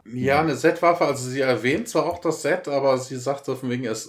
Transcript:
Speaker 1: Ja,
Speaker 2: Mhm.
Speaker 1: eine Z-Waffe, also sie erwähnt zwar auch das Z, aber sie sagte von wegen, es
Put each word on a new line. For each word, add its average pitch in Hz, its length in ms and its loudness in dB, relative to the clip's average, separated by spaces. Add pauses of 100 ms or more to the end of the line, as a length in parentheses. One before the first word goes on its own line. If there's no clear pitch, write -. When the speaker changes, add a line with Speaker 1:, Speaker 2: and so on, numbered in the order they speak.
Speaker 1:
Ja, 131 380 0
Speaker 2:
Mhm. 160 60 0
Speaker 1:
eine 135 80 -2
Z-Waffe, 170 480 4
also 127 220 -2
sie 131 140 -4
erwähnt 131 480 0
zwar 151 160 0
auch 170 140 -4
das 160 240 -2
Z, 175 240 0
aber 135 320 2
sie 127 180 -8
sagte 135 380 -4
von 131 160 -6
wegen, 123 140 -4
es 110 240 -4